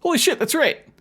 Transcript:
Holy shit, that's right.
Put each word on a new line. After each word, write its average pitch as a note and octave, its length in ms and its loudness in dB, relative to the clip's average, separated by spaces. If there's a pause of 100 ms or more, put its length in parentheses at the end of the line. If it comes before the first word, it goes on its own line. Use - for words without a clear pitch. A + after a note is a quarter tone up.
Holy F4 180 0
shit, C#4 200 0
that's A3+ 160 -4
right. D4+ 240 0 (220)